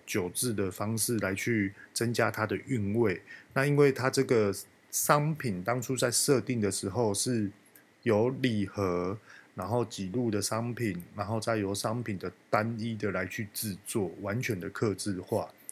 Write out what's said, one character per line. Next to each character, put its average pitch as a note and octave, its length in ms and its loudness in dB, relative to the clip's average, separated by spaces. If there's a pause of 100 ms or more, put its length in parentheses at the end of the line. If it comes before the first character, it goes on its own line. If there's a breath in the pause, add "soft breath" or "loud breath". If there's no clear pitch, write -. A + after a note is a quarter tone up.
酒 A2 240 0
制 B2 220 0
的 G2 180 0
方 G#2+ 260 -2
式 A2+ 220 0
来 G2 160 0
去 G2+ 400 0 (180 loud breath)
增 A#2 220 0
加 A2+ 160 4
它 A2 160 -2
的 G2+ 100 -2 (100)
韵 G#2+ 320 0
味。 G2+ 220 2 (320 loud breath)
那 C3+ 140 2
因 C#3+ 100 2
为 C#3+ 160 8
它 B2 160 0
这 C3 160 2
个 G#2+ 300 4 (360)
商 D3+ 440 4
品 G2+ 280 -4
当 A#2+ 200 -2
初 B2+ 140 -4
在 B2 140 2
设 B2+ 300 4
定 A#2+ 200 -2
的 G2 100 2
时 G2 180 -2
候 G#2 240 2
是 G#2+ 380 0 (540 loud breath)
有 A2+ 260 4
礼 B2 340 0
盒， F#2 540 0 (360 loud breath)
然 F#2 120 -8
后 A#2 180 0
几 G2 260 -6
路 A#2+ 200 0
的 G2+ 100 0
商 A#2 320 -2
品， G#2 300 -2 (140)
然 G2+ 100 -4
后 A2 140 -2
再 A2+ 160 0
由 G2+ 180 0
商 A#2 280 -2
品 G#2+ 140 -4
的 F2 160 -8 (160)
单 A#2 300 0
一 A2+ 160 -4
的 G#2 160 -2
来 F#2 160 -2
去 F#2 260 -6
制 G2 320 -6
作， G2 260 -2 (100)
完 G2+ 200 -2
全 A2+ 180 -2
的 F2 120 -6
客 G#2+ 240 0
制 F#2 260 -4
化。 F#2 300 -2 (220 loud breath)